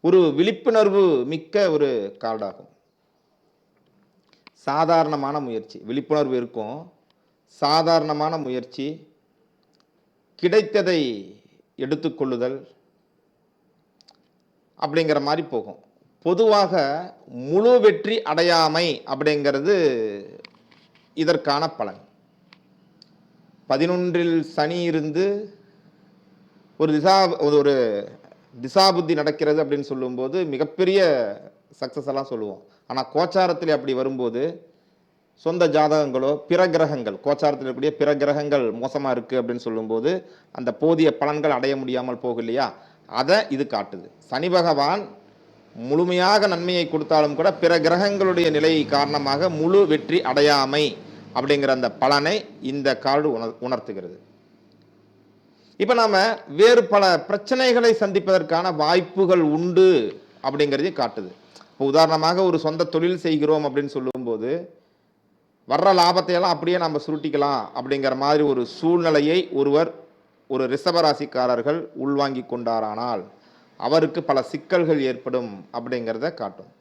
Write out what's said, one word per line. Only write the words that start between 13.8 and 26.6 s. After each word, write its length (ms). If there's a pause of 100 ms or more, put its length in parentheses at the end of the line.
அப்படிங்கிற 480
மாதிரி 160 (100)
போகும். 260 (460)
பொதுவாக 580 (640)
முழு 260 (120)
வெற்றி 320 (140)
அடையாமை 560 (240)
அப்படிங்கிறது 640 (1400)
இதற்கான 460 (160)
பலன். 220 (1700)
பதினொன்றில் 680 (180)
சனி 220 (120)
இருந்து 360 (1500)